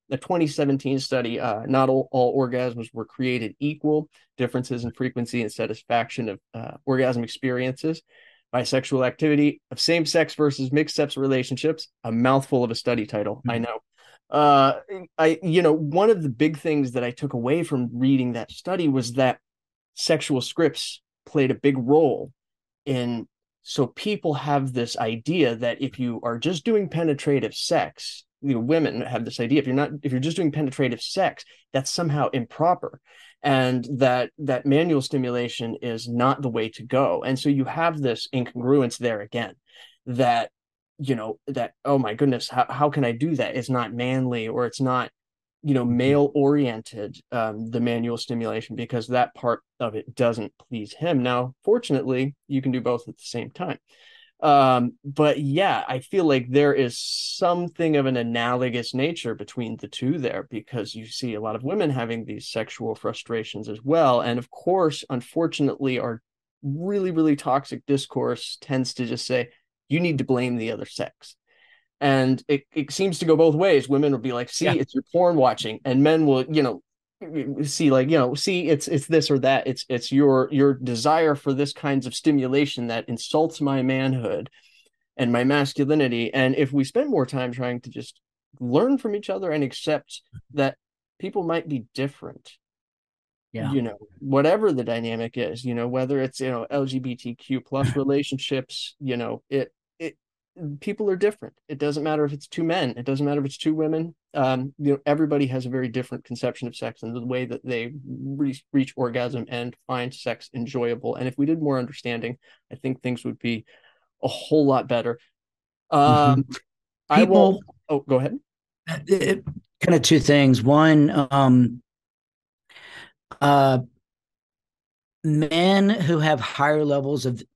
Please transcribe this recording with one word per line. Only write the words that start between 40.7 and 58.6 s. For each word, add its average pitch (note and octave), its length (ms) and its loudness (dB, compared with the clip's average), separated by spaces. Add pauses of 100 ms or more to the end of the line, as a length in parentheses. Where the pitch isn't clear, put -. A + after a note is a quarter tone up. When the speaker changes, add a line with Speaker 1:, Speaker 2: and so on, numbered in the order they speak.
Speaker 1:
you C3+ 160 -2
know, A2 320 -6
that, C3 260 -6 (100)
"Oh C#3 140 2
my G#2+ 160 0
goodness, B2+ 340 2
how, B2+ 220 0
how C#3+ 200 2
can C#3+ 140 -2
I A#2 100 0
do D3 220 -2
that? B2 200 -2
It's B2 140 -6
not A#2+ 240 -2
manly," B2 540 -2
or B2 180 -2
it's A#2 140 -8
not, B2+ 300 0 (540)
you D3 100 0
know, B2+ 120 2
Speaker 2:
Mm-hmm. A#2+ 120 2
Speaker 1:
male C#3+ 360 4
oriented, B2+ 840 0 (140)
um, A2+ 400 -4
the A#2+ 100 -2
manual A#2 360 -2
stimulation, A2+ 600 -6
because A#2 300 -6
that B2 280 0
part A#2 260 -2 (180)
of A2 160 -4
it - 200 -10
doesn't A#2 380 0 (160)
please G#2+ 240 -8
him. D3+ 280 0
Now, B2 320 -2 (100)
fortunately, C#3 720 0 (120)
you C3+ 140 -2
can C3 100 -2
do B2+ 80 -2
both A#2+ 300 -4
at - 80 -18
the - 80 -20
same A#2 260 -8
time. F3+ 280 -8 (600)
Um, C3 640 4
but C#3+ 360 2
yeah, C#3+ 480 0
I C3 120 -4
feel F#3 260 -2
like B2+ 240 2
there C#3+ 240 6
is B2 260 0
something F3 960 -2
of C#3 100 2
an C3 120 0
analogous A#2+ 760 -2